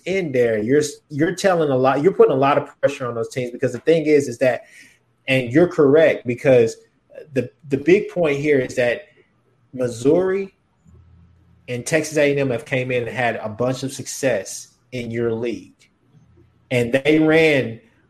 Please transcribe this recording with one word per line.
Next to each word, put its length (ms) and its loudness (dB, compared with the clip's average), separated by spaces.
in 280 -4
there, 240 2
you're, 240 2
you're 280 -2
telling 340 0
a 80 0
lot, 260 2
you're 80 4
putting 220 4
a 40 0
lot 200 2
of 100 -4
pressure 260 -2
on 80 -8
those 140 -6
teams, 220 -8
because 200 -4
the 80 -8
thing 260 2
is, 220 4
is 120 -10
that, 240 0
and 240 0
you're 140 6
correct, 600 4
because 480 2
the, 180 -4
the 80 -2
big 320 2
point 300 -2
here 200 2
is 160 -6
that 280 -2
Missouri 840 -2
and 160 -8
Texas 320 -2
A 140 4
and 80 -2
M 100 -2
have 160 -6
came 260 -4
in 160 -2
and 80 -12
had 220 -2
a 100 -10
bunch 360 -4
of 100 -8
success 800 -6
in 180 -10
your 220 -4
league, 580 -10
and 220 0
they 280 2
ran, 600 2